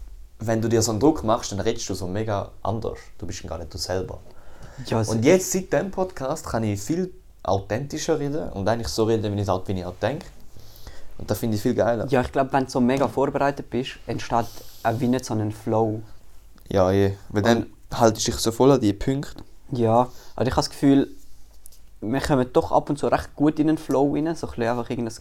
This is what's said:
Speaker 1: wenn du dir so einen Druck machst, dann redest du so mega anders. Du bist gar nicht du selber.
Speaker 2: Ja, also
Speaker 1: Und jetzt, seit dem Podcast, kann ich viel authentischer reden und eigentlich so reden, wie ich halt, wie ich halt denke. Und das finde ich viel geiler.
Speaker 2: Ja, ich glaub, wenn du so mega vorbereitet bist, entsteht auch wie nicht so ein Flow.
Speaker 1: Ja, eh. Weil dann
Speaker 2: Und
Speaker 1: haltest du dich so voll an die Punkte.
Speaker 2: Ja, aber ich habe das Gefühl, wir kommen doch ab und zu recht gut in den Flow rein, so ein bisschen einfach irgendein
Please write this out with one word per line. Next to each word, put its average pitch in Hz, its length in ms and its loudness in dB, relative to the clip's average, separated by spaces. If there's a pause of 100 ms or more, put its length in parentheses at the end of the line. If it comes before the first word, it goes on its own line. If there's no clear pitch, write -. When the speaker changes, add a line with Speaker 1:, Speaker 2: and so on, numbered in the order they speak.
(380)
Speaker 1:
wenn 113 240 0
du 113 60 0
dir 113 140 4
so 113 80 2
einen 107 100 0
Druck 156 220 6
machst, 113 300 0
dann 95 80 -4
redest 110 280 -2
du 98 60 -4
so 92 120 -6
mega 101 440 -4 (120)
anders. 98 360 -2 (200)
Du - 80 -8
bist 95 200 -8
gar 82 120 -8
nicht 80 140 -10
du 95 60 -10
selber. - 400 -4 (680)
Speaker 2:
Ja, 117 120 0
also 110 140 0
Speaker 1:
Und 113 120 0
jetzt, 185 280 6
seit 185 200 -2
dem 185 180 0
Podcast, 165 560 -4
kann 110 180 0
ich 101 160 0
viel 180 320 -2 (320)
authentischer 139 720 -2
reden 139 320 -4
und 95 180 -2
eigentlich 113 200 0
so 113 160 2
reden, 104 320 2
wie 104 60 0
ich 98 60 -2
halt, 92 200 0
wie 104 40 0
ich 90 120 -2
halt 90 180 -8
denke. 139 240 -2 (920)
Und - 120 -6
das 104 80 0
finde 113 180 0
ich 98 60 -2
viel 123 120 2
geiler. 107 340 2
Speaker 2:
Ja, 127 140 2
ich - 100 -4
glaub, 135 200 0
wenn 131 120 2
du 120 60 -12
so 131 100 0
mega 127 260 4
vorbereitet 139 640 0
bist, 135 220 -4 (140)
entsteht 117 400 0 (360)
auch 113 160 2
wie 123 100 0
nicht 127 160 2
so 117 100 -4
ein 107 180 0
Flow. 110 480 0 (680)
Speaker 1:
Ja, 95 220 6
eh. 98 260 4 (120)
Weil 104 140 0
dann 113 140 6 (340)
Speaker 2:
Und - 100 -6
Speaker 1:
haltest 110 260 4
du 92 60 0
dich - 80 -4
so 113 100 0
voll 131 220 6
an 123 80 6
die 101 140 4
Punkte. - 500 -4 (260)
Speaker 2:
Ja, 120 380 4 (260)
aber 113 120 0
ich 131 60 0
habe 147 100 2
das - 80 -2
Gefühl, 139 380 4 (920)
wir 120 200 -2
kommen 127 320 2
doch 165 200 2
ab 147 180 2
und 143 80 -2
zu 127 80 -2
recht - 300 -2
gut 147 240 2
in 151 80 4
den 156 100 2
Flow 143 360 0
rein, 156 200 -2
so 147 140 -8
ein - 20 -6
bisschen 117 180 -4
einfach 120 220 -2
irgendein 117 300 -4